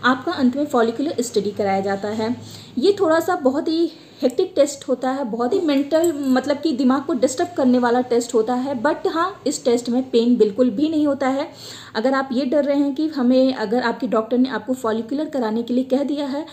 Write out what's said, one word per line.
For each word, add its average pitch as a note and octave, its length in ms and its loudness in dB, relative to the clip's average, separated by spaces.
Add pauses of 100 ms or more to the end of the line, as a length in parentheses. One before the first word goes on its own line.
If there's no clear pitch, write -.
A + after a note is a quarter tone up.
आपका C4 280 0
अंत C4 240 2
में D4 100 0
follicular B3 560 0
study G#3 300 -2
कराया G3 300 0
जाता G3 260 -4
है। A3 280 -2 (420)
ये F4+ 220 4
थोड़ा E4 200 4
सा F4+ 160 0
बहुत C#4 320 0
ही E4 240 0 (300)
hectic F#4 340 0
test - 320 2
होता C4 220 -2
है, C4+ 140 -4
बहुत A#3+ 300 -2
ही G4 60 2
mental, D#4 540 2
मतलब C#4 440 0
कि D#4+ 140 -2
दिमाग C4+ 320 2
को E4+ 100 -2
disturb C4+ 440 0
करने B3+ 220 4
वाला A#3+ 220 2
test B3 320 -2
होता A3+ 200 2
है, B3+ 300 -4
but D#4 240 0
हाँ, F4 400 -2
इस - 180 -4
test A#3+ 240 0
में C4 200 0
pain A#3+ 280 4
बिल्कुल G#3+ 320 4
भी C4+ 200 0
नहीं D4+ 180 0
होता C#4 200 -2
है। C#4 200 -2 (480)
अगर A#3 180 0
आप C4+ 180 -2
ये C4 140 0
डर C#4+ 180 2
रहे C#4 140 0
हैं C#4+ 180 0
कि D#4 120 -2
हमें, C4 460 4
अगर A3+ 280 -2
आपके A#3 260 -2
doctor A3+ 300 0
ने B3+ 120 2
आपको - 240 -4
follicular A#3 520 -2
कराने A#3 380 -2
के A#3+ 100 -4
लिए B3+ 100 2
कह C4 200 0
दिया C#4+ 220 -4
है C#4+ 280 -6